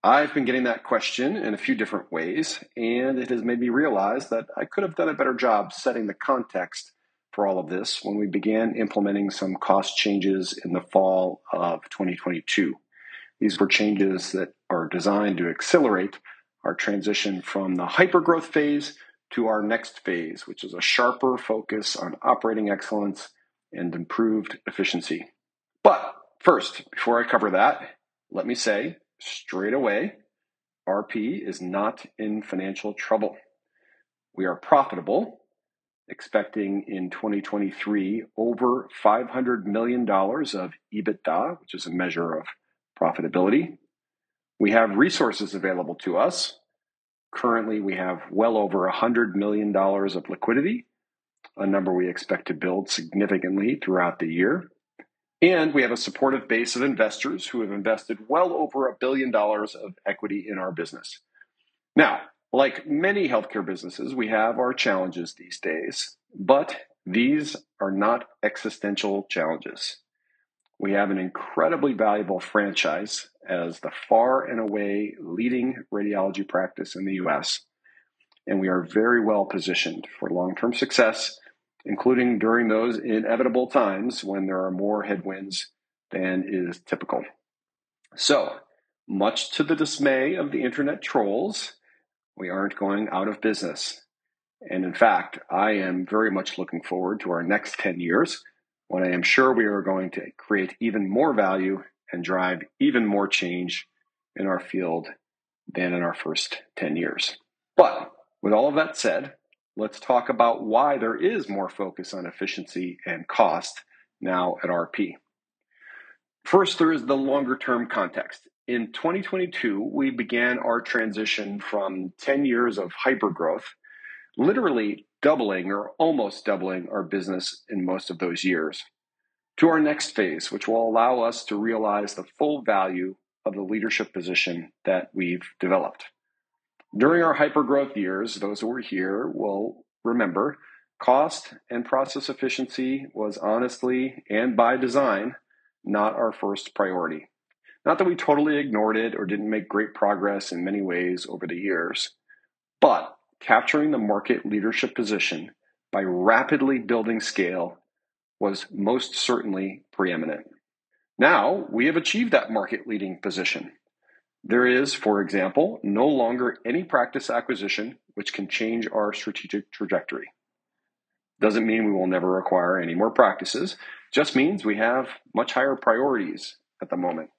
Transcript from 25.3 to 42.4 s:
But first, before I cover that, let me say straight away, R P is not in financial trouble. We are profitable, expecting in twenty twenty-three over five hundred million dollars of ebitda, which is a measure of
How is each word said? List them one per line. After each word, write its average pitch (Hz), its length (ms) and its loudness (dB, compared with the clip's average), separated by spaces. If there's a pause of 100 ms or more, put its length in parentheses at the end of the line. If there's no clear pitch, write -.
But - 320 4 (240)
first, - 520 0
before - 280 0
I 117 80 0
cover 107 260 2
that, 107 440 2 (340)
let 95 160 -6
me 120 80 -2
say 120 440 -2 (200)
straight - 540 -6
away, 127 440 0 (680)
R 98 160 0
P 117 340 -4
is - 260 -8
not 98 420 -2 (140)
in 107 240 -4
financial 98 500 -6
trouble. - 460 -2 (960)
We 95 100 -2
are 90 100 -2
profitable, 131 840 2 (680)
expecting 98 800 -2
in 92 220 -6
twenty 101 320 -4
twenty-three 104 840 -2 (120)
over 120 500 0 (160)
five 117 280 4
hundred 123 360 -2
million 117 380 0
dollars 107 500 2
of 92 200 -6 (180)
ebitda, 104 640 -2
which - 140 -20
is 92 140 -10
a 85 40 -10
measure 85 440 -2
of 78 100 -6 (560)